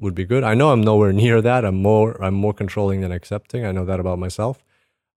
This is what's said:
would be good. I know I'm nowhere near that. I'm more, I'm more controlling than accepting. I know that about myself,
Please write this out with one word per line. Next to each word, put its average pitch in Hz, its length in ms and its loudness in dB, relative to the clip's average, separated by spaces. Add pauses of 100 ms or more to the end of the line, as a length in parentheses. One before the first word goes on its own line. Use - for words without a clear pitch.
would 95 140 -6
be 92 100 -6
good. 123 180 -2
I 110 120 0
know 143 180 4
I'm 117 80 4
nowhere 107 320 4
near 113 300 4
that. 120 220 2
I'm 95 180 -2
more, 107 400 2
I'm 95 100 -2
more 101 220 -2
controlling 98 480 -4
than 90 100 -4
accepting. 107 540 -8
I 95 40 -4
know 92 140 -4
that 92 160 -4
about 90 180 -4
myself, 104 460 -6 (520)